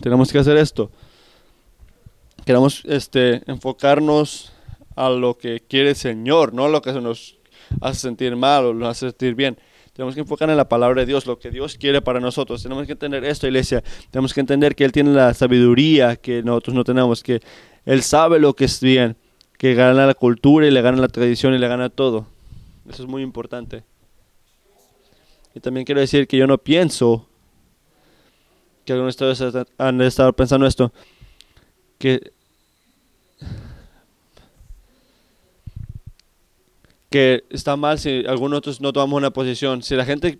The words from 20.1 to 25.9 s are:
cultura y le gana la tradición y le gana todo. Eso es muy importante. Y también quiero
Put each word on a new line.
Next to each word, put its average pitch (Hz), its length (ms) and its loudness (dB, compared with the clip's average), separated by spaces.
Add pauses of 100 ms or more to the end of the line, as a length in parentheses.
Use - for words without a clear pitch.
cultura 143 540 4
y 143 40 6
le 127 120 4
gana 127 160 2
la 127 100 0
tradición 120 460 0
y 127 40 0
le 123 80 0
gana 123 220 -4
todo. 117 380 -4 (640)
Eso 127 160 -18
es 127 40 -14
muy 135 140 -8
importante. 117 640 -14 (1700)
Y 117 60 -18
también 127 260 -8
quiero 143 160 0